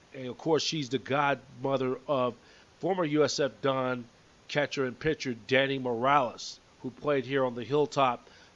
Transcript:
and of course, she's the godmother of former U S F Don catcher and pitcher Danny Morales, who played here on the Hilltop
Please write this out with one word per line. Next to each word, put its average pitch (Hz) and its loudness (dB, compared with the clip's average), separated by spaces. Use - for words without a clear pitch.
and 131 -10
of 120 -10
course, 160 2
she's 151 -4
the 123 0
godmother 131 -2
of 127 0
former 180 -2
U 151 2
S - 0
F 139 0
Don 127 0
catcher 143 -2
and 120 -6
pitcher 147 -2
Danny 135 4
Morales, 123 0
who 127 -8
played 143 0
here 135 0
on 123 0
the 120 -8
Hilltop 139 0